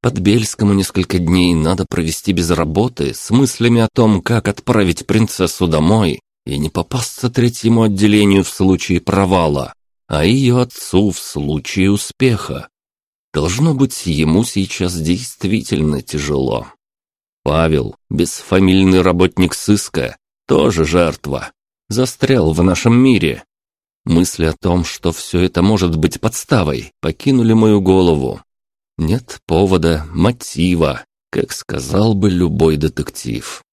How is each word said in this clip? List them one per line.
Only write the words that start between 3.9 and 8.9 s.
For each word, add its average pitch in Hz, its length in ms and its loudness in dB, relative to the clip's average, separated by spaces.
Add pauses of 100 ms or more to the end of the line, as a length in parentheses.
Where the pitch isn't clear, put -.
том, 110 300 2
как 113 260 -2
отправить 98 580 -2
принцессу 98 600 0
домой 82 540 2 (240)
и 71 140 -6
не 78 120 -4
попасться - 580 -6
третьему 117 540 0
отделению 104 640 4
в - 40 -6
случае 92 520 0